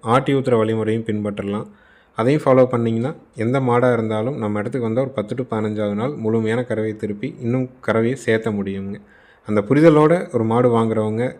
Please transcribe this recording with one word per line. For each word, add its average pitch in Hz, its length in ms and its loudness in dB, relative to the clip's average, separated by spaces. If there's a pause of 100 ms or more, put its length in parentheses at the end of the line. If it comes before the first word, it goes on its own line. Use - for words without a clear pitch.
(140)
ஆட்டி 139 240 2
ஊத்துற 127 240 2
வழிமுறையும் 110 460 0
பின்பற்றலாம். 104 600 -4 (500)
அதையும் 139 260 0
ஃபாலோ 131 300 6
பண்ணிங்கன்னா, 117 380 -2 (320)
எந்த 123 140 0 (100)
மாடா 120 280 4
இருந்தாலும் 113 480 -2
நம்ம 104 200 -2
இடத்துக்கு 117 240 -4
வந்தா 113 180 0
ஒரு 117 140 -10
பத்து 107 200 -6
to 127 120 -4
பதினஞ்சாவது 107 500 -2
நாள் 143 220 -4
முழுமையான 113 480 0
கறவையை 107 320 -4
திருப்பி 104 260 -6 (160)
இன்னும் 127 220 -2 (200)
கறவையை 113 380 0
சேர்த்த 110 320 0
முடியுங்க. 98 400 -6 (500)
அந்த 107 220 2
புரிதலோட 151 440 6 (220)
ஒரு 113 180 2
மாடு 123 240 4
வாங்குறவங்க 110 480 0 (140)